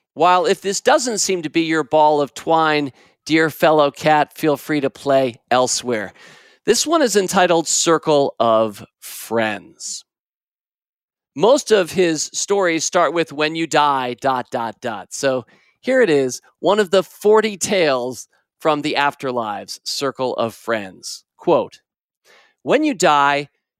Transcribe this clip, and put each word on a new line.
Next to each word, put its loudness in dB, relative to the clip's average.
While 2
if 0
this -6
doesn't 2
seem -2
to -8
be 0
your -2
ball 2
of -4
twine, 0
dear 0
fellow 2
cat, 0
feel -2
free -6
to -2
play -2
elsewhere. -2
This 2
one 0
is 0
entitled 2
Circle 0
of 2
Friends. -8
Most 2
of 2
his 0
stories -2
start 0
with -2
"when -4
you -4
die, 0
dot, -4
dot, -8
dot." -10
So -2
here 0
it 2
is, 0
one 2
of 0
the 2
forty 2
tales -2
from 0
the -4
afterlife's -4
Circle -4
of -4
Friends. -8
Quote, -2
"When 0
you -2
die, 0